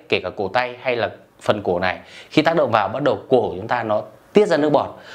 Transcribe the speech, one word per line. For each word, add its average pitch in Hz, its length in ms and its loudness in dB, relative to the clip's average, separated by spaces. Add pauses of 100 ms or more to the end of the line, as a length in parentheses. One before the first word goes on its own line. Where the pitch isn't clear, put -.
kể 101 120 2
cả 90 160 -6
cổ 95 120 -4
tay 123 320 -2
hay 127 160 -4
là 104 140 -2 (300)
phần 110 220 -2
cổ 92 160 -2
này, 90 200 -2 (320)
khi 151 120 2
tác 165 140 2
động 143 140 2
vào 107 180 2
bắt 123 140 -6
đầu 127 160 0 (100)
cổ 127 120 4
của 90 160 -2
chúng 104 120 -10
ta 123 140 -2
nó 110 200 -2 (300)
tiết 202 140 6
ra 170 100 2
nước 151 140 2
bọt. 113 260 0 (180)